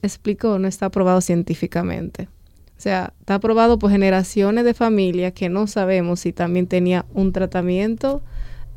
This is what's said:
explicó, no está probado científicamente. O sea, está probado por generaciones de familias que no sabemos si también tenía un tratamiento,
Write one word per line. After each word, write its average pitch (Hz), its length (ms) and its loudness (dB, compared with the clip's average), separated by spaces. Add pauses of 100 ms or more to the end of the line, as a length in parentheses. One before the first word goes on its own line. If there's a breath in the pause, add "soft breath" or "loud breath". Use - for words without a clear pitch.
explicó, 208 560 -2
no 190 100 0
está 190 220 -4
probado 185 320 2
científicamente. 170 1040 -4 (480)
O - 60 -20
sea, 185 380 -4
está 196 200 -2
probado 226 380 4
por 208 140 2
generaciones 196 720 2
de 240 80 4
familias 185 600 0
que 185 160 -4
no 202 180 -2
sabemos 185 540 0
si 175 120 -4
también 175 320 0
tenía 180 480 0
un 190 200 0
tratamiento, 190 920 -2 (540 loud breath)